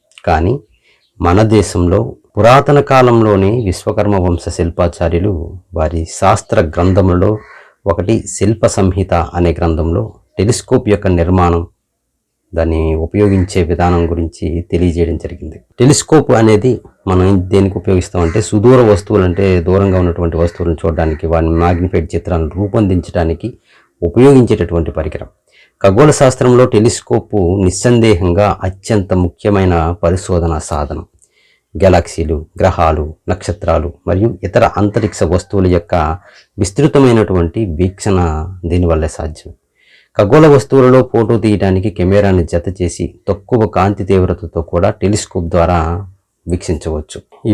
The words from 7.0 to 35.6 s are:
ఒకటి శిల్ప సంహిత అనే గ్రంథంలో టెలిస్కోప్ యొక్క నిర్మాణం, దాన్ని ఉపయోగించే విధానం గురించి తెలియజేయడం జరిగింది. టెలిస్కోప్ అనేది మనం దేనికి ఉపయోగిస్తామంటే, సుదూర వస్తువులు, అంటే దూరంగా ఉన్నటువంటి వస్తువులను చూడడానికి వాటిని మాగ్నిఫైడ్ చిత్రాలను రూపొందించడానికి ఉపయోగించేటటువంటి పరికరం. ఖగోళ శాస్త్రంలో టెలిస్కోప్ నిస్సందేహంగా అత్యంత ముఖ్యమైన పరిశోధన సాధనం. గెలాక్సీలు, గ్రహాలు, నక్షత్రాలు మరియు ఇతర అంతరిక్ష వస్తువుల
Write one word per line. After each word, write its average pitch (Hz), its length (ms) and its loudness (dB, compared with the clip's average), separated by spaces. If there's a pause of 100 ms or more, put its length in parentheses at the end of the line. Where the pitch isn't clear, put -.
ఒకటి 101 240 -2 (220)
శిల్ప 110 280 0 (120)
సంహిత 95 360 0 (260)
అనే 85 200 0
గ్రంథంలో 82 440 -2 (360)
టెలిస్కోప్ 120 540 0
యొక్క 98 140 -2 (120)
నిర్మాణం, 85 440 2 (960)
దాన్ని 80 240 -2 (240)
ఉపయోగించే 95 540 0 (100)
విధానం 87 400 0
గురించి 82 380 -6 (240)
తెలియజేయడం 85 500 0
జరిగింది. - 360 -14 (220)
టెలిస్కోప్ 120 480 2 (120)
అనేది 110 320 4 (380)
మనం 92 200 2 (220)
దేనికి 98 280 2
ఉపయోగిస్తామంటే, 90 600 -2 (100)
సుదూర 123 300 4 (100)
వస్తువులు, 101 380 2
అంటే 90 180 0 (220)
దూరంగా 98 340 2
ఉన్నటువంటి 85 400 -2
వస్తువులను 85 400 -2
చూడడానికి 80 500 -4
వాటిని 82 320 0
మాగ్నిఫైడ్ 87 500 -2
చిత్రాలను 85 440 -4
రూపొందించడానికి 92 880 -2 (640)
ఉపయోగించేటటువంటి 107 880 2
పరికరం. - 320 -8 (520)
ఖగోళ 110 380 4
శాస్త్రంలో 127 460 4 (100)
టెలిస్కోప్ 110 600 0 (300)
నిస్సందేహంగా 101 840 2 (200)
అత్యంత 95 420 -4 (140)
ముఖ్యమైన 95 500 0 (300)
పరిశోధన 85 500 -2 (160)
సాధనం. 76 380 -8 (760)
గెలాక్సీలు, 85 540 0 (240)
గ్రహాలు, 80 440 0 (280)
నక్షత్రాలు 82 580 -4 (200)
మరియు 101 180 0 (200)
ఇతర - 140 0 (200)
అంతరిక్ష 104 360 -2 (140)
వస్తువుల 92 420 -2